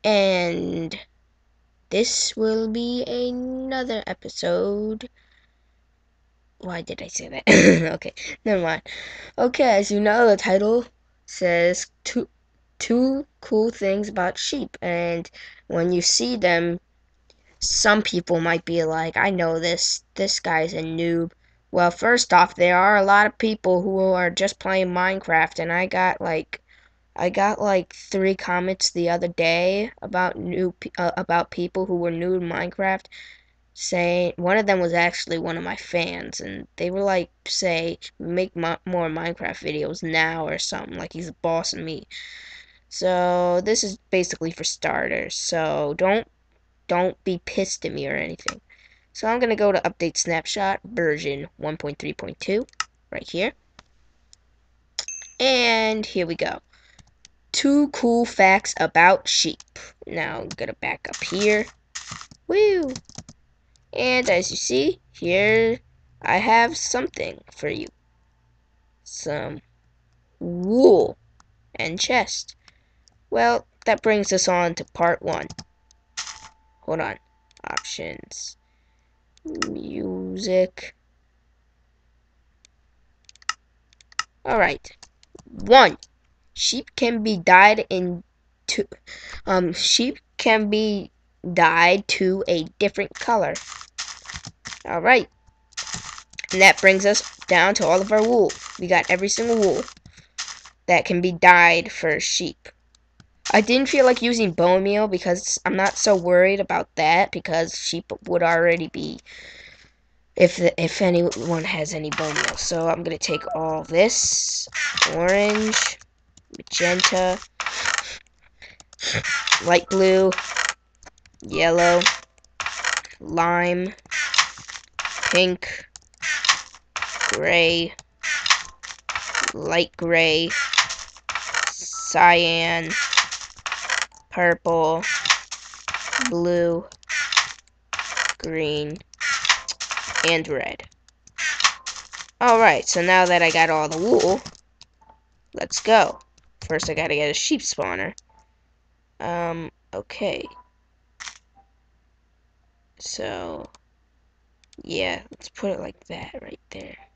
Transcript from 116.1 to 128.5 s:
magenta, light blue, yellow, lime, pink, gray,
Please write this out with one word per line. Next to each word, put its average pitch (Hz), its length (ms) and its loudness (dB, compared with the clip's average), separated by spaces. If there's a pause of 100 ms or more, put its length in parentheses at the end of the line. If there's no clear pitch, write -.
magenta, 185 800 0 (2250)
light 175 240 2
blue, 190 420 4 (1080)
yellow, 175 640 4 (1160)
lime, 175 760 0 (1400)
pink, 185 560 0 (1500)
gray, 170 640 0 (1600)